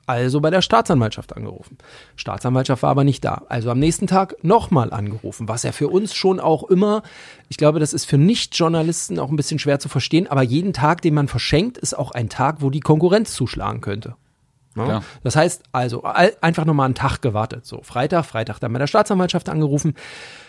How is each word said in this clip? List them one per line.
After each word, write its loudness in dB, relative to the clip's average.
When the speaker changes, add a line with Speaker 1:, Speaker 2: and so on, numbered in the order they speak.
Speaker 1:
Also 0
bei 2
der 2
Staatsanwaltschaft 0
angerufen. -16
Staatsanwaltschaft -2
war 2
aber 4
nicht 2
da. -4
Also -4
am 0
nächsten 2
Tag 2
nochmal 2
angerufen, -8
was -6
ja -4
für -4
uns 0
schon 0
auch 0
immer, 2
ich -10
glaube, 4
das 0
ist -4
für 2
Nicht-Journalisten 2
auch -4
ein 0
bisschen -2
schwer 0
zu -10
verstehen, 0
aber 2
jeden 0
Tag, 0
den 2
man 2
verschenkt, 0
ist -6
auch -6
ein -4
Tag, -2
wo 2
die -4
Konkurrenz 4
zuschlagen -4
könnte. -8
Ne? -4
Speaker 2:
Klar. -2
Speaker 1:
Das -2
heißt, 2
also -4
all-, 4
einfach 2
nochmal 2
einen 0
Tag -2
gewartet. -4
So, -14
Freitag, -2
Freitag -6
dann -4
bei -2
der 0
Staatsanwaltschaft 0
angerufen. 0